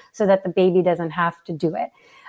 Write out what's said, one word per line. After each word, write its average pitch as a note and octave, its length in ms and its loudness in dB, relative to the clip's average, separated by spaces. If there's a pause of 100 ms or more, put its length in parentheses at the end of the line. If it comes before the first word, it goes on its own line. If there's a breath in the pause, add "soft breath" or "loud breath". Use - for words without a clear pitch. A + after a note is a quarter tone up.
(120)
so G#3+ 140 -2
that F#3+ 180 2
the F3+ 60 -4
baby F#3 320 2
doesn't E3+ 300 0
have E3+ 320 -2
to F3 100 -10
do D#3+ 220 -2
it. - 160 -6 (380 loud breath)